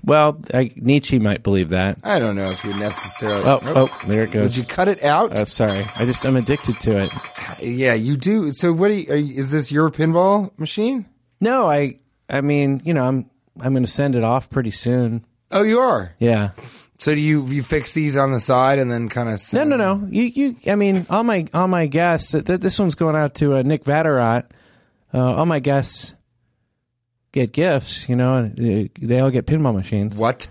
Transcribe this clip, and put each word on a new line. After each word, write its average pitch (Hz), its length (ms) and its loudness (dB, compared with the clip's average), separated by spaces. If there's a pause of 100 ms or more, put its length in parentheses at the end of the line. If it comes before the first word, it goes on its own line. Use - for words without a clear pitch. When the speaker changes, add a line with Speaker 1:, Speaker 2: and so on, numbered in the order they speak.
Speaker 1:
Well, 151 360 4 (140)
I, 123 220 0
Nietzsche 139 440 2
might 104 240 0
believe 95 260 2
that. 92 340 0
Speaker 2:
I 196 160 0
don't 110 160 0
know 98 160 -4
if 92 120 -10
you 101 140 -6
necessarily 104 640 -2
Speaker 1:
Oh, 135 200 4
Speaker 2:
Nope. 135 280 2
Speaker 1:
oh, - 160 -10
there 107 160 2
it 110 80 -4
goes. 113 240 0
Speaker 2:
Would - 20 0
you 123 160 -6
cut 185 140 0
it 196 160 -2
out? 147 360 2
Speaker 1:
Oh, 104 60 2
sorry. 101 380 0 (140)
I 113 80 0
just, 123 200 0
I'm 131 100 2
addicted 123 460 -2
to 104 240 0
it. 82 60 -6 (500)
Speaker 2:
Yeah, 123 340 0
you 123 220 0
do. 170 360 0
So 175 180 0
what 180 180 2
do 214 60 2
you, 190 160 -6
are 147 60 0
you, 139 220 -4
is 135 120 -2
this 151 200 -2
your 151 180 2
pinball 180 680 0
machine? 214 460 -4 (340)
Speaker 1:
No, 233 320 2
I, 143 260 0 (320)
I 139 120 -2
mean, 143 440 0
you 170 80 0
know, 135 100 0
I'm, 131 260 -2 (300)
I'm 131 140 -2
gonna 123 140 2
send 143 280 0
it 117 80 2
off 120 260 0
pretty 117 220 -2
soon. 120 540 -2 (260)
Speaker 2:
Oh, 196 120 2
you 220 160 4
are? 127 400 0
Speaker 1:
Yeah. 107 320 2 (480)
Speaker 2:
So 151 160 0
do 147 40 -2
you, 151 280 0
you 135 160 -4
fix 147 320 -4
these 151 200 -2
on 139 160 2
the 123 80 0
side 131 380 4
and 127 140 0
then 117 180 -4
kinda 120 220 -4
Speaker 1:
No, 107 60 -4
Speaker 2:
send 285 340 0
Speaker 1:
no, 277 40 2
no. 202 340 0
You, 226 140 0
you, 254 320 -2 (160)
I 208 40 2
mean, 196 340 2
all 208 140 0
my, 196 300 0
all 180 140 2
my 170 200 2
guests, 165 440 0
th-, 151 140 0
th-, 180 160 0
this 185 180 0
one's 180 160 2
going 160 200 0
out 151 200 0
to, 143 220 2
uh, 131 60 2
Nick 147 200 0
Vatterott. 139 640 2 (680)
Uh, 127 220 2
all 156 120 0
my 160 120 0
guests 139 540 -2 (1160)
get 123 220 0
gifts, 151 540 0
you 123 80 0
know, 127 200 2
and, 113 160 -2 (360)
uh, - 20 -10 (120)
they 123 180 0
all 135 120 2
get 123 160 -2
pinball 147 280 2
machines. 101 420 -2
Speaker 2:
What? 117 340 -2